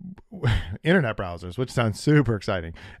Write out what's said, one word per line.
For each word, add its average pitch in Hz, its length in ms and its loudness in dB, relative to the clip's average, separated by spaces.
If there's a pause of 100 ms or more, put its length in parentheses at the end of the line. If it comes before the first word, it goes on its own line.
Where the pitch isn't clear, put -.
(320)
<laughs> 110 520 -2
internet 151 340 4
browsers, 87 400 -8
which 123 140 -4
sounds 113 280 0
super 143 360 4
exciting, 90 380 -4 (260)